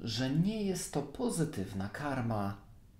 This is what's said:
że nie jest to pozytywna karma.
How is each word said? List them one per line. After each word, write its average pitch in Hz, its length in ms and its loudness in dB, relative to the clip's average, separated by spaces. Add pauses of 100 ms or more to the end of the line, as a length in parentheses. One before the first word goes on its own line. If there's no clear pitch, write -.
że 120 280 0
nie 196 340 4
jest 185 300 0
to 147 80 2
pozytywna 107 880 0
karma. 113 680 0 (420)